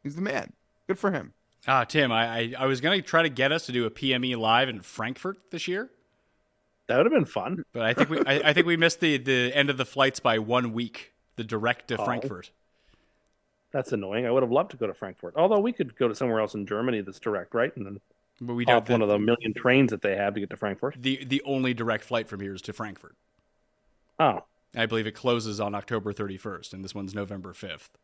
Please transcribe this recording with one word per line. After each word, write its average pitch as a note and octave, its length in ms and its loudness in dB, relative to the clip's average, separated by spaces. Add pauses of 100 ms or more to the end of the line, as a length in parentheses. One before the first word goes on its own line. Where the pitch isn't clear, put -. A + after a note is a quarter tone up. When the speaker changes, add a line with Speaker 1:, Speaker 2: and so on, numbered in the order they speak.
Speaker 1:
He's D3 100 -10
the E3+ 80 -8
man. - 300 -4 (340)
Good F#3 140 -4
for G3+ 100 2
him. C#3+ 240 -6 (320)
Speaker 2:
Ah, C3 160 4
Tim, C3+ 300 2
I, A2+ 140 4
I, A#2 340 -4
I C3 60 2
was C3 140 0
gonna F3+ 220 0
try E3 200 4
to D#3+ 60 2
get C3+ 220 0
us D#3+ 160 -2
to B2+ 60 -8
do A#2+ 140 0
a G#2+ 40 -2
P C3+ 240 -2
M B2 100 -2
E B2+ 120 -2
live A#2 320 4
in A2+ 120 -8
Frankfurt C3 720 -10
this E3 160 -8
year. G3+ 240 -4 (960)
Speaker 3:
That A#2 80 2
would E3 100 6
have C#4 60 4
been A3+ 120 4
fun. C#3+ 480 -6
Speaker 2:
But A#2 100 -4
I A2+ 120 2
think D#3 160 2
we, D#3+ 160 -2
I, C#3+ 240 2
I - 20 2
think E3+ 140 4
we E3+ 100 2
missed E3 240 2
the, D#3 160 4
the B2+ 380 2
end C#3+ 160 2
of C3 60 -2
the C3 80 -2
flights C3+ 360 0
by A2+ 180 4
one A#2 340 0
week, A#2 420 -8 (220)
the A#2 80 -8
direct A2+ 440 -2
to A2+ 120 -4
Speaker 3:
Oh. G#2 40 -2
Speaker 2:
Frankfurt. A#2+ 460 -6 (1200)
Speaker 3:
That's C3+ 220 -4
annoying. G#2 340 -2
I A#2 40 0
would B2+ 120 4
have A#2+ 100 0
loved E3+ 200 2
to C#3 40 -16
go A#2 100 -4
to F#2+ 60 -4
Frankfurt. F#2 440 -12
Although G3+ 240 4
we A#3+ 120 0
could C#3 240 -6
go B2 120 2
to G#2+ 60 -2
somewhere A2+ 260 0
else G#2+ 140 -2
in G2+ 120 -6
Germany A2 340 -2
that's F#2+ 200 -12
direct, G#2 340 -4
right? A#2+ 220 0
And G#2 100 -10
then G2+ 140 -14 (380)
Speaker 2:
But A#2+ 160 -6
we A#2+ 100 -2
Speaker 3:
hop A#2 220 6
Speaker 2:
don't A#2 140 4
Speaker 3:
one G#2 80 4
Speaker 2:
the G#2 60 6
Speaker 3:
of G#2 60 4
the G#2 40 2
million A2+ 300 2
trains B2+ 380 4
that G2+ 100 -6
they G2 140 2
have G2+ 180 0
to G#2 60 -4
get G2+ 100 -6
to G#2 60 -10
Frankfurt. G#2+ 420 -4
Speaker 2:
The, C3+ 260 -4
the C3+ 220 0
only C3 260 0
direct A2+ 320 -2
flight A#2 240 -2
from G2 120 -10
here G2 120 -8
is F#2 100 -12
to G#2+ 120 -10
Frankfurt. G2+ 400 -12 (1040)
Speaker 3:
Oh. C#3 260 4 (320)
Speaker 2:
I A#2 80 2
believe A2+ 220 0
it G#2+ 80 -6
closes A2+ 460 -2
on G#2 140 -2
October G#2 380 -4
thirty-first, G2 640 -10
and F#2+ 100 -12
this F#2+ 100 -14
one's G2 200 -10
November G2 400 -10
fifth. - 500 -14